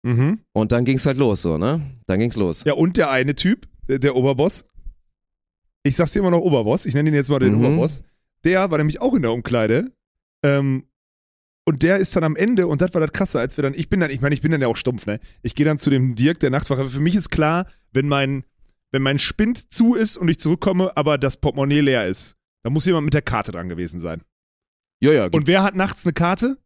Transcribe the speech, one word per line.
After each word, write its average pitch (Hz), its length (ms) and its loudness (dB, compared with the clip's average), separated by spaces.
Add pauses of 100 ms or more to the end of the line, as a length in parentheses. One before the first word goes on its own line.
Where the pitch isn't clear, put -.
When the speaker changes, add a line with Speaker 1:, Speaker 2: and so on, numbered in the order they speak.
Speaker 1:
Mhm. 127 380 0 (120)
Speaker 2:
Und 110 180 0
dann 120 140 2
ging's 131 220 0
halt 131 100 0
los, 117 240 2
so, 80 160 -2
ne? 135 240 -2 (240)
Dann 95 140 0
ging's 117 160 -2
los. 92 280 -2
Speaker 1:
Ja, 147 100 0
und 170 240 0
der 160 120 2
eine 135 240 0
Typ, - 340 -2 (220)
der, 135 80 0
der 131 180 0
Oberboss, 135 480 0 (1200)
ich 135 140 0
sag's 165 160 2
dir 208 80 0
immer 190 100 2
noch 170 120 4
Oberboss, 139 440 0
ich 147 80 -4
nenne 151 160 0
ihn 151 60 0
jetzt 135 140 0
mal 143 100 2
den 104 160 4
Speaker 2:
Mhm. 117 100 4
Speaker 1:
Oberboss, 147 380 0 (400)
der 185 260 2
war 156 80 0
nämlich 151 240 -2
auch - 140 0
in 165 80 0
der 113 80 0
Umkleide, 120 640 0 (500)
ähm, 139 400 0 (840)
und 143 140 0
der 180 160 4
ist 185 180 2
dann 170 80 2
am 156 120 0
Ende, 190 320 2
und 151 140 0
das 185 120 0
war 165 80 0
das 151 120 -2
Krasse, 185 260 -2
als 123 180 -4
wir 147 60 -2
dann, 135 100 -2
ich 147 160 -6
bin 196 100 0
dann, 151 120 0
ich 123 100 -6
meine, 143 140 0
ich 127 60 -8
bin 156 100 0
dann 147 100 0
ja 127 60 0
auch 117 100 0
stumpf, 123 300 -4
ne? 104 120 -6 (220)
Ich - 140 -6
geh 147 80 -2
dann 151 160 0
zu - 100 0
dem 131 240 2
Dirk, 135 260 0
der 135 120 0
Nachtwache. 135 360 -2
Für 131 120 -8
mich 170 160 0
ist 185 160 0
klar, 160 340 0 (260)
wenn 135 160 0
mein, 139 360 -2 (480)
wenn 135 100 0
mein 135 160 0
Spind - 560 -2
zu 233 220 4
ist 220 220 0
und 175 100 0
ich 165 120 2
zurückkomme, 185 560 0
aber 147 220 0
das 131 200 -2
Portemonnaie 143 440 0
leer 131 240 2
ist, - 300 -6 (260)
dann 120 120 -4
muss 156 120 0
jemand 165 200 2
mit 151 100 0
der 143 80 0
Karte 110 280 -4
dran 87 180 -8
gewesen 85 300 -8
sein. 80 220 -8 (800)
Speaker 2:
Ja, 139 120 6
ja, 120 120 4
Speaker 1:
Und 90 60 -4
Speaker 2:
gibt's. 151 160 0
Speaker 1:
wer 190 160 4
hat 190 120 0
nachts 185 300 -2
eine 165 80 0
Karte? 196 520 -2